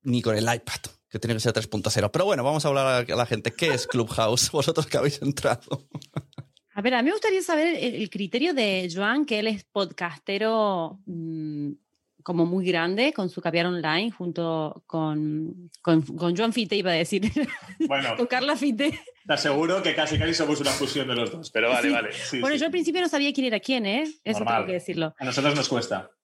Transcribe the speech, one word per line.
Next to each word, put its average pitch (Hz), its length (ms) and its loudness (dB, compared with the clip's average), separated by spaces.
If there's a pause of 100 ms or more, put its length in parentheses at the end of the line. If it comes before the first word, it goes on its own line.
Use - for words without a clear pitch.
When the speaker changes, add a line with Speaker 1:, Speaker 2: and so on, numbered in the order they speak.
Speaker 1:
ni 123 200 2
con 110 140 2
el 107 80 2
iPad, 117 380 -2 (280)
que 107 100 -8
tiene 117 160 -2
que 110 60 -4
ser 113 120 2
tres 110 140 -2
punto 107 240 -2
cero. - 200 2
Pero 170 140 2
bueno, 175 180 2
vamos 147 220 0
a 156 40 4
hablar 135 400 2
a 80 60 0
la 120 120 2
gente. 113 260 -2
¿Qué - 140 -2
es 135 180 0
Clubhouse? 117 640 0
<laughs> - 20 -6
Vosotros 151 360 0
que - 100 0
habéis 143 240 0
entrado. 139 640 -2 (920)
Speaker 2:
A 202 60 -4
ver, 247 140 2
a 233 80 2
mí 269 60 2
me - 40 2
gustaría 415 300 0
saber 320 240 2
el, 294 340 -2
el 208 80 -4
criterio 226 460 -2
de 190 380 0
Joan, 214 320 0
que 233 140 -2
él 208 80 -2
es 208 160 -4
podcastero, 196 1400 -2
mm, 156 680 -6 (520)
como 170 240 2
muy 180 180 0
grande, 185 480 2
con 190 160 -2
su - 120 -8
Caviar 170 260 2
Online, 175 420 0
junto 165 760 -4
con, 156 840 -2 (140)
con, 160 180 6
con 170 340 -2
Joan 226 160 2
Fite, 214 240 0
iba 185 140 2
a 175 60 4
decir. 190 360 0
<laughs> - 560 -2
Speaker 3:
Bueno. 269 300 0
Speaker 2:
Con 240 100 2
Carla 254 280 2
Fite. 277 420 0 (300)
Speaker 3:
Te 151 60 4
aseguro 160 500 2
que 165 100 2
casi, 151 240 0
casi 160 160 2
somos 151 280 0
una 139 100 2
fusión 131 360 -2
de 123 80 -2
los 117 160 -2
dos, - 200 -12
pero 113 180 4
vale, 120 200 4
Speaker 2:
Sí. 95 40 4
Speaker 3:
vale. 107 200 0
Sí, - 260 -6
Speaker 2:
Bueno, 269 160 2
Speaker 3:
sí. 277 60 -2
Speaker 2:
yo 311 60 0
al 311 40 -2
principio 339 300 0
no 349 80 2
sabía 285 240 2
quién 269 140 0
era 220 120 0
quién, 254 260 -2
¿eh? 220 180 0 (200)
Eso 208 160 -2
Speaker 3:
Normal. 214 160 2
Speaker 2:
tengo 196 120 0
que 185 60 -4
decirlo. 165 460 -4
Speaker 3:
A 135 60 -6
nosotros 135 280 2
nos 143 160 0
cuesta. 110 400 -2 (140)